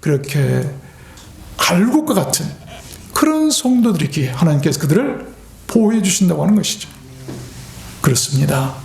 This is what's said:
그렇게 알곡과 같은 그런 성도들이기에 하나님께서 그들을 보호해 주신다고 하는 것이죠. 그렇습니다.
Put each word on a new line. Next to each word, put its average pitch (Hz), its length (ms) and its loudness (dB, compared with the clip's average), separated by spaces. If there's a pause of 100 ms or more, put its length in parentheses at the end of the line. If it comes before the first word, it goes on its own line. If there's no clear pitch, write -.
그렇게 135 680 0 (880)
알곡과 233 560 2
같은 160 320 0 (680)
그런 311 360 2
성도들이기에 208 800 2
하나님께서 147 500 2
그들을 214 520 0 (340)
보호해 220 360 2
주신다고 175 400 2
하는 190 140 4
것이죠. - 320 -2 (1120)
그렇습니다. 135 720 0 (100)